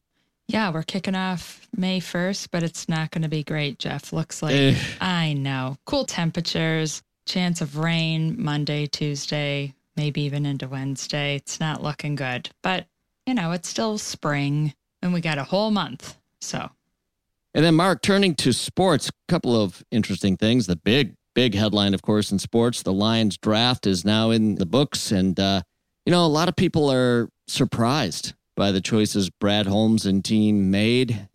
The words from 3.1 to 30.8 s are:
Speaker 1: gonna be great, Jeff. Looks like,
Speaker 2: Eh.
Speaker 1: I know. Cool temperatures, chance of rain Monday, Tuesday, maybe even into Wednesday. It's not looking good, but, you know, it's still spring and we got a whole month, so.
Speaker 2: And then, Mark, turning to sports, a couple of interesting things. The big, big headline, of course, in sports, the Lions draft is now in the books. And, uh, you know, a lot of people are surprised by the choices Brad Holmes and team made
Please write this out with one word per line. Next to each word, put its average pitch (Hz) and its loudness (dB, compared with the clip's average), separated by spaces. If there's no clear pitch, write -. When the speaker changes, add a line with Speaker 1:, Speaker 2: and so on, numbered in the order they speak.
Speaker 1:
gonna 160 -2
be 151 -4
great, 147 -4
Jeff. - -8
Looks - -6
like, 147 0
Speaker 2:
Eh. 139 6
Speaker 1:
I 170 0
know. 135 -4
Cool 277 0
temperatures, 160 -2
chance 180 -2
of 143 -6
rain 160 0
Monday, 147 -2
Tuesday, 143 -4
maybe 147 -2
even 147 -2
into 139 -4
Wednesday. 139 -4
It's - -10
not 151 -4
looking 147 -6
good, 127 -6
but, 185 -4
you 262 -4
know, 170 -2
it's 175 -6
still 220 -2
spring 147 -2
and 180 0
we 165 -2
got 156 -2
a 135 -4
whole 208 0
month, - -4
so. - -8
Speaker 2:
And 151 6
then, 165 6
Mark, 180 4
turning 196 4
to 131 2
sports, 170 0
a - -8
couple 123 2
of 101 -2
interesting 101 0
things. 113 2
The 87 0
big, 117 2
big 123 2
headline, 101 2
of 92 -2
course, 107 0
in 98 0
sports, 117 0
the 90 -2
Lions 107 2
draft 113 0
is 90 0
now 110 2
in 110 2
the 95 0
books. 127 0
And, 92 2
uh, 98 0
you 143 2
know, 175 4
a - 4
lot 156 2
of 160 -4
people 156 2
are 123 2
surprised 120 -2
by 98 2
the 92 2
choices 104 2
Brad 101 0
Holmes 107 2
and 98 2
team 107 4
made 110 2